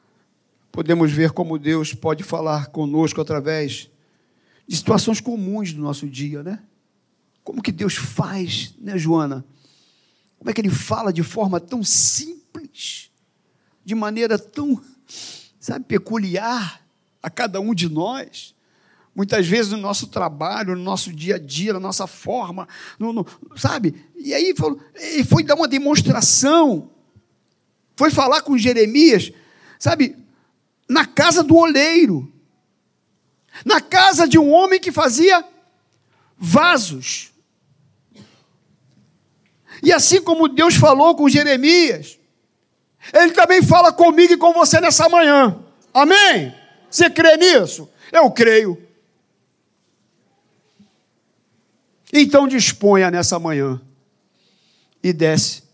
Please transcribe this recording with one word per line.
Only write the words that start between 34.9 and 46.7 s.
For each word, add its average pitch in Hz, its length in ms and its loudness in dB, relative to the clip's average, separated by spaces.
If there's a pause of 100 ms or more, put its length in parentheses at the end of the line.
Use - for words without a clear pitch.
fazia 320 520 2 (920)
vasos. 185 960 -2 (2500)
E 311 100 4
assim 339 300 4
como 330 260 2
Deus 311 280 2
falou 294 400 4
com 294 140 2
Jeremias, 285 880 2 (960)
ele 339 180 4
também 349 300 4
fala 349 300 6
comigo 339 420 6
e 349 40 2
com 339 160 4
você 330 260 2
nessa 311 300 2
manhã. 285 480 4 (360)
Amém? 294 600 2 (360)